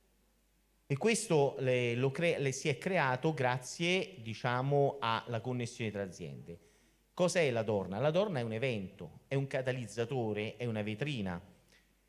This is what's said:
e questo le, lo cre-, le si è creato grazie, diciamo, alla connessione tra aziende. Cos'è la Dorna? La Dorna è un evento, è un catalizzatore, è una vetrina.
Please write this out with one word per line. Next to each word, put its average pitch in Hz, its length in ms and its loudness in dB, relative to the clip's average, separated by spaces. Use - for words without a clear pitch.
e 139 120 0
questo 160 640 4
le, 123 340 4
lo 131 160 2
cre-, 165 300 2
le 139 100 2
si - 180 -2
è 135 80 2
creato 160 580 0
grazie, 139 840 0
diciamo, 131 800 2
alla 113 420 0
connessione 117 520 -4
tra 101 100 -2
aziende. 82 560 -10
Cos'è 175 380 2
la 113 100 2
Dorna? 98 380 0
La 147 100 4
Dorna 180 300 2
è - 20 -2
un 113 100 -4
evento, 110 760 -4
è 135 80 -2
un 139 100 0
catalizzatore, 117 1120 -2
è 123 80 -6
una 110 180 -2
vetrina. 104 580 -4